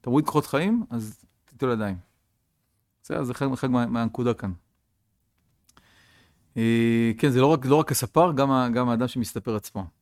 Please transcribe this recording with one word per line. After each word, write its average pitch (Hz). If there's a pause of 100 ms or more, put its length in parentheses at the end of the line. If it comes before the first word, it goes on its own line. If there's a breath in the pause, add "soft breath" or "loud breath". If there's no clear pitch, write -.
אתה -
מוריד 147
כוחות 147
חיים, 202
אז 110 (200)
תיטול 127
ידיים. 104 (1040)
בסדר? -
זה 123
חלק, 135
חלק 131
מה-, 123
מהנקודה 117
כאן. 98 (2000 soft breath)
אה, 117
כן, 147
זה 127
לא 135
רק, 147
לא 135
רק 151
הספר, 160
גם 139
ה-, 127
גם 123
האדם 120
שמסתפר 113
עצמו. 98 (140)